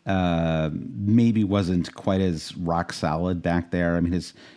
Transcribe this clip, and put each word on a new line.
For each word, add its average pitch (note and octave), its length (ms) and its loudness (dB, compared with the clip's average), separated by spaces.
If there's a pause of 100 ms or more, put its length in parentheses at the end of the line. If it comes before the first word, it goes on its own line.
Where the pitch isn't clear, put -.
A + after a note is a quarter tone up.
uh, E2 680 0
maybe A2 720 2
wasn't F#2 500 0
quite F#2+ 260 0
as F2 360 -2
rock E2+ 360 -2
solid E2+ 480 -2
back F2 300 -2
there. F2 260 0
I E2+ 40 2
mean, E2+ 120 0
his, F2 220 -4 (220)